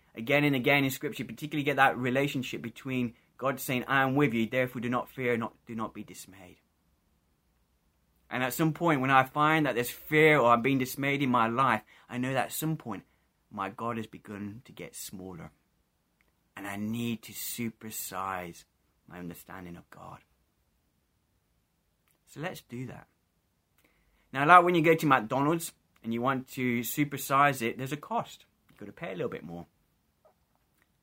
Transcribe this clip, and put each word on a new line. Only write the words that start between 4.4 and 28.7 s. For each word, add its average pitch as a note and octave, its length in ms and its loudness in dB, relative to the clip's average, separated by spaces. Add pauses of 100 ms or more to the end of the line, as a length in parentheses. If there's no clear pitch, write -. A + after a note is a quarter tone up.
therefore B2+ 380 -2
do A#2+ 80 -4
not B2 180 -4
fear, A#2+ 300 -2
not, A2+ 160 -4 (100)
do A#2+ 100 -14
not A2+ 200 -8
be G#2+ 100 -14
dismayed." F#2 540 -20 (1800)
And B2 80 -2
at B2+ 120 -2
some D#3+ 180 2
point D3+ 300 2
when C3 80 2
I C3 140 8
find D3+ 420 2
that B2 80 0
there's A#2+ 160 -2
fear D#3 480 6
or A#2+ 140 6
I'm A#2 100 4
being C3+ 160 2
dismayed C#3 420 -2
in C#3 80 0
my A#2+ 200 4
life, A#2+ 340 2 (260)
I A#2+ 80 -10
know B2+ 160 -2
that B2+ 140 0
at - 60 -12
some D#3 260 -4
point G2+ 260 -10 (460)
my G2 180 -6
God A2+ 300 -6
has G#2+ 80 -8
begun G#2 580 -14
to - 80 -20
get - 240 -16
smaller. F#2 540 -14 (1080)
And G2 100 -12
I G2+ 100 -8
need A2+ 480 -4
to G#2+ 80 -18
supersize F#2+ 1300 -8 (420)
my F2 120 -16
understanding F2 580 -14
of - 140 -20
God. F2+ 300 -18 (2000)
So - 140 -18
let's F3+ 220 -10
do B2 240 -10
that. - 200 -16 (1300)
Now, C#3 140 0
like F3 180 10
when F3+ 120 4
you E3 60 4
go E3 120 6
to D#3+ 120 0
McDonald's C#3 680 2 (280)
and A2+ 120 -6
you A#2 80 -4
want C3 300 -2
to B2 280 -2
supersize C#3 800 0
it, A2+ 160 -2
there's C3 160 -8
a D3 60 -8
cost. - 480 -8 (240)